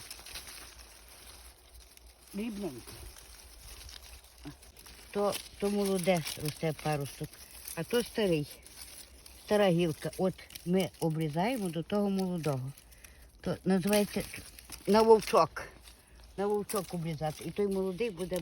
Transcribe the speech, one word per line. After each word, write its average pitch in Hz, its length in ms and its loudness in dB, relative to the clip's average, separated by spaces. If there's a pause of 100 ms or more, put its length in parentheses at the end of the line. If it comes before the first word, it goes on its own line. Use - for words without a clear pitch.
(2250)
Дрібненькі. 202 580 -8 (2250)
То, 202 240 0 (240)
то 202 120 0
молоде 190 520 2 (200)
росте 151 300 -2 (100)
паросток, 151 460 -4 (460)
а 165 100 -6
то 240 180 2
старий. 175 440 2 (1000)
Стара 208 240 6
гілка. 165 500 2
От 185 160 2 (320)
ми 180 240 2 (100)
обрізаємо 170 680 0
до 160 140 -4
того 202 280 0
молодого. 156 640 -2 (680)
То 180 240 -4
називається 196 580 2 (640)
на 214 160 8
вовчок. 220 600 6 (720)
На 196 100 0
вовчок 208 480 -2
обрізати. 156 500 -4
І 170 60 -6
той 202 180 0
молодий 190 420 -2
буде 180 320 -4